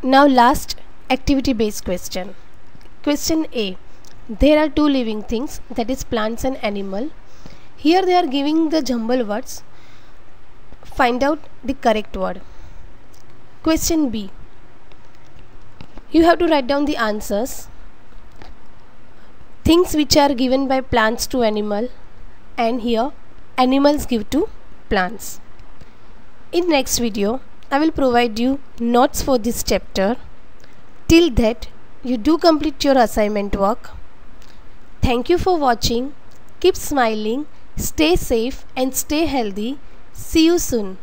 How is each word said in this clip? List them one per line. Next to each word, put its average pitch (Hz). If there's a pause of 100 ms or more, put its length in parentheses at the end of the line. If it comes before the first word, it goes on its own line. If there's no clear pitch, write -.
Now 269
last 254 (340)
activity 269
based 214
question. 185 (680)
Question 302
A. 202 (500)
There 277
are 311
two 294
living 233
things, 233
that 226
is 262
plants 226
and 262
animal. 202 (680)
Here 359
they 359
are 359
giving 294
the 320
jumble 240
words. 208 (1200)
Find 247
out 294 (240)
the 226
correct 214
word. 185 (1200)
Question 320
B. 208 (1800)
You 320
have 330
to 339
write 285
down 285
the 294
answers. 214 (1900)
Things 339
which 302
are 285
given 262
by 262
plants 233
to 254
animal, 214 (680)
and 233
here 233 (440)
animals 277
give 220
to 330 (400)
plants. 190 (1120)
In 349
next 277
video, 220 (320)
I 277
will 320
provide 240
you 262 (200)
notes 240
for 262
this 226
chapter. 202 (920)
Till 330
that, 226 (360)
you 254
do 294
complete 311
your 277
assignment 208
work. 196 (1120)
Thank 240
you 349
for 359
watching. 254 (460)
Keep 359
smiling, 226 (320)
stay 320
safe 247 (100)
and 262
stay 302
healthy. 240 (320)
See -
you 339
soon. 202